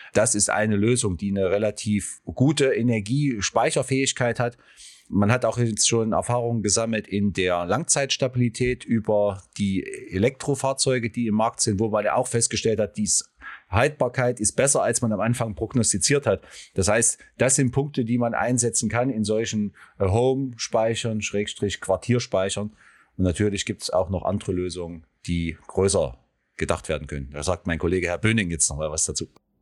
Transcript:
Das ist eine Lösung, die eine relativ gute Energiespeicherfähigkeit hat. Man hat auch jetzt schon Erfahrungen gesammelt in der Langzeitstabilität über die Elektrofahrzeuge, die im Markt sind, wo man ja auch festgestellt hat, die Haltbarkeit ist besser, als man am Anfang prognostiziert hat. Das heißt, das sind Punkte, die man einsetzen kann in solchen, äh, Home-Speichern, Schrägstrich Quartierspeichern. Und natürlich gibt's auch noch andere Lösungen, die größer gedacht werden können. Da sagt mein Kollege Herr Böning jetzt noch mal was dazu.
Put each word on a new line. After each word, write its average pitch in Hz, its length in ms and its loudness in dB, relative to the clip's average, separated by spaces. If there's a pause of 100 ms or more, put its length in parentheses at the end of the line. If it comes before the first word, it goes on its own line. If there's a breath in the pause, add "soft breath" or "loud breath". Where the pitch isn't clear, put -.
(140 loud breath)
Das 107 220 4
ist 104 160 0
eine 107 240 2
Lösung, 107 420 2
die 101 140 -2
eine 98 180 0
relativ 104 760 -2
gute 139 480 2
Energiespeicherfähigkeit 123 1700 0
hat. 117 180 -2 (520 loud breath)
Man 101 220 4
hat 123 140 2
auch 110 120 2
jetzt 113 300 0
schon 113 240 2
Erfahrungen 117 500 0
gesammelt 110 460 0
in 101 240 0
der 90 340 0
Langzeitstabilität 123 1200 0
über 104 580 0 (160)
die 98 280 0 (260)
Elektrofahrzeuge, 131 960 0
die 120 180 -2
im 107 80 0
Markt 110 260 0
sind, 101 180 0
wo 113 80 2
man 104 160 0
ja 92 120 2
auch 127 120 2
festgestellt 113 520 0
hat, 104 180 -2
die 104 120 -2 (600 loud breath)
Haltbarkeit 123 680 2
ist 107 140 -2
besser, 135 280 2
als 113 200 0
man 117 100 0
am 101 80 -2
Anfang 113 360 -2
prognostiziert 117 720 0
hat. 98 160 2 (320 loud breath)
Das 95 140 2
heißt, 113 320 2 (180 soft breath)
das 131 180 4
sind 131 160 2
Punkte, 139 340 0
die 120 120 0
man 117 160 0
einsetzen 117 560 0
kann 120 200 0
in 110 140 0
solchen, 107 500 -2 (260 loud breath)
äh, 98 80 2
Home-Speichern, 117 1120 0
Schrägstrich 101 600 -4
Quartierspeichern. 101 920 -2 (440 soft breath)
Und 90 60 0
natürlich 98 420 0
gibt's - 240 -8
auch 90 200 0
noch 95 140 -4
andere 101 280 -2
Lösungen, 87 540 -6 (200)
die 85 320 -2 (100)
größer 95 500 0 (380)
gedacht 80 340 -4
werden 73 180 -4
können. 71 240 -8
Da 73 120 -10
sagt 87 240 -2
mein 82 120 0
Kollege 87 280 0
Herr 87 100 -2
Böning 107 320 2
jetzt 82 200 0
noch 71 80 -6
mal 76 140 -4
was 73 140 -2
dazu. 76 220 -6 (340)